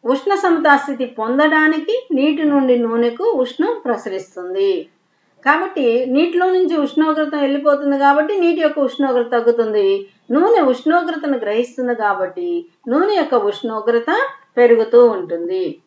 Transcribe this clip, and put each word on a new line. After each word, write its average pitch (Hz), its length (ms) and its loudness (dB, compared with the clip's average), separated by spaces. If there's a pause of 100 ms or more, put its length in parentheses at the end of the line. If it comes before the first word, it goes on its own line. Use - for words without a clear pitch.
ఉష్ణ 269 300 0
సమతాస్థితి 294 720 2
పొందడానికి 311 1040 0
నీటి 294 320 0
నుండి 269 340 2
నూనెకు 233 460 -2
ఉష్ణం 381 600 -2
ప్రసరిస్తుంది. 190 1040 -4 (580)
కాబట్టి 277 600 0
నీటిలో 349 440 0
నుంచి 370 260 0
ఉష్ణోగ్రత 302 580 -2
వెళ్ళిపోతుంది 285 640 0
కాబట్టి 302 400 2
నీటి 339 220 0
యొక్క 302 180 -2
ఉష్ణోగ్రత 247 540 -2
తగ్గుతుంది. 220 760 0 (220)
నూనె 370 300 4
ఉష్ణోగ్రతను 302 760 0
గ్రహిస్తుంది 240 560 -2
కాబట్టి 185 720 -4 (220)
నూనె 359 260 2
యొక్క 311 200 0
ఉష్ణోగ్రత 233 920 -2 (280)
పెరుగుతూ 233 500 6
ఉంటుంది. 180 800 -2